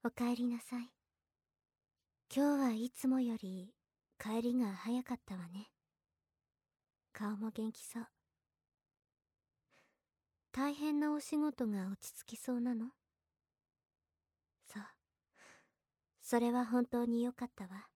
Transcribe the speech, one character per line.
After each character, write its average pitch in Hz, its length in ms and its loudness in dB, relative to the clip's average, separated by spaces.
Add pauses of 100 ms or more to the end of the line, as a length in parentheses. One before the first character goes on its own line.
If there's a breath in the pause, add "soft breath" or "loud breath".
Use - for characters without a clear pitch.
お 233 40 2
か 240 200 0
え 240 60 2
り 240 120 0
な 240 120 0
さ 247 220 -6
い。 247 100 -10 (1400)
今 285 220 6
日 277 40 4
は 247 120 4
い 226 200 -2
つ - 140 0
も 262 140 4
よ 233 200 0
り 185 320 -8 (460)
帰 220 220 0
り 240 120 2
が 226 200 4
早 240 280 0
か 254 120 -4
っ 240 120 -4
た 196 100 -6
わ 175 120 -8
ね。 190 220 -10 (1400)
顔 208 240 -4
も 220 140 -4
元 220 200 -2
気 - 140 -14
そ 233 160 -10
う。 220 60 -12 (2500 soft breath)
大 285 220 0
変 294 260 2
な 302 140 4
お 294 80 0
仕 302 160 -2
事 294 300 2
が 196 200 -2
落 196 100 -4
ち - 140 -14 (140)
着 233 100 -14
き - 0 -
そ 254 200 -4
う 240 40 0
な 240 160 0
の？ 226 120 -4 (1800)
そ 208 140 -12
う。 - 20 -14 (1400 loud breath)
そ - 160 2
れ 240 140 4
は 247 140 2
本 247 200 4
当 240 200 0
に 233 180 2
良 247 80 2
か 247 140 -8
っ 247 100 -14
た 202 80 -12
わ。 190 320 -12